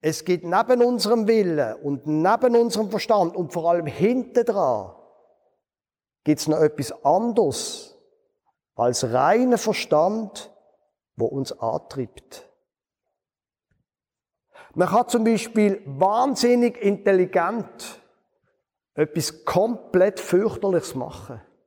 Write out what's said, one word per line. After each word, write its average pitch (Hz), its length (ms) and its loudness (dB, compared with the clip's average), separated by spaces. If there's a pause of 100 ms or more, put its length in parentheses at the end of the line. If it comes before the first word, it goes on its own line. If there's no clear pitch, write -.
Es 160 240 -4
gibt 180 200 -2
neben 226 380 2
unserem 226 440 2
Willen 165 500 2
und 143 300 -6
neben 202 500 2
unserem 220 340 0
Verstand 202 460 0
und 175 160 -6
vor 165 180 -2
allem 170 160 0
hinten 233 580 0
dran 131 500 -2 (1300)
gibt's 147 220 0
noch 151 140 0
etwas 151 440 -2
anderes 196 960 -2 (760)
als 120 380 -2
reiner 214 460 2
Verstand, 202 960 -2 (600)
wo 113 100 -2
uns 135 320 -6
antreibt. - 920 -10 (2250)
Man 175 140 0
kann 233 200 2
zum 226 160 0
Beispiel 214 640 2
wahnsinnig 240 960 2
intelligent 196 1160 -2 (960)
etwas - 500 -4
komplett 190 760 0
Fürchterliches 190 760 -2
machen. 127 460 -12 (260)